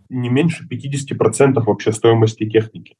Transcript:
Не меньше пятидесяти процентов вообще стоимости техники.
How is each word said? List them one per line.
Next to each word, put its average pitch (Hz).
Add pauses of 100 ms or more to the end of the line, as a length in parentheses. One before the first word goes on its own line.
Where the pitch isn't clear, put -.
Не 123
меньше 160
пятидесяти 139
процентов 127
вообще 107
стоимости 110
техники. 110